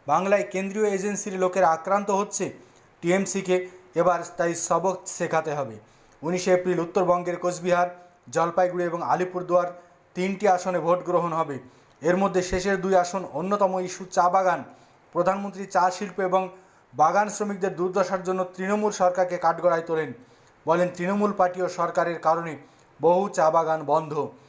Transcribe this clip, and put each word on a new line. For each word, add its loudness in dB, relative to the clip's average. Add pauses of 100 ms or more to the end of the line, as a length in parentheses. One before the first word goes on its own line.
"বাংলায় 2
কেন্দ্রীয় -2
এজেন্সির -4
লোকেরা 2
আক্রান্ত 0
হচ্ছে, -2 (480)
টিএমসিকে 0 (260)
এবার 2 (160)
তাই 0
সবক -2
শেখাতে -2
হবে।" -6 (460)
উনিশে 0
এপ্রিল 2
উত্তরবঙ্গের 2
কোচবিহার, 0 (240)
জলপাইগুড়ি 2
এবং -4
আলিপুরদুয়ার 0 (320)
তিনটি 0
আসনে 2
ভোট 0
গ্রহণ 0
হবে। -2 (440)
এর 2
মধ্যে 2
শেষের -2
দুই 2
আসন 0
অন্যতম 0
ইস্যু -8
চা 2
বাগান। 2 (480)
প্রধানমন্ত্রী -2
চা 2
শিল্প -8
এবং 0 (460)
বাগান 4
শ্রমিকদের -4
দুর্দশার 0
জন্য -2
তৃণমূল -2
সরকারকে 0
কাঠগড়ায় 2
তোলেন। -4 (540)
বলেন, 4
তৃণমূল 0
পার্টি 0
ও 0
সরকারের -2
কারণে 0 (460)
বহু 4
চা 2
বাগান 2
বন্ধ। 0 (200)